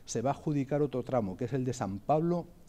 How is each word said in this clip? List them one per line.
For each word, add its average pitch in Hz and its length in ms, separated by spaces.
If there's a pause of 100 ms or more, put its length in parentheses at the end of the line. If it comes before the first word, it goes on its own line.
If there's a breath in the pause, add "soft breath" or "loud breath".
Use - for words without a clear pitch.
se 113 160
va 131 80
a 139 40
adjudicar 147 460
otro 127 220
tramo, 107 340
que 127 80
es 120 80
el 131 140
de 123 80
San 98 240
Pablo 165 480 (220)